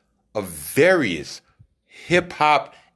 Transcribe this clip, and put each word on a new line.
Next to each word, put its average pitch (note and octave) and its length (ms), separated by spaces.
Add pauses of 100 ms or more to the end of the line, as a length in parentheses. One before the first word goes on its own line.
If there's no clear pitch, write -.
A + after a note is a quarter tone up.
(340)
of G2+ 140
various F#2 960 (440)
hip-hop D#3 880 (220)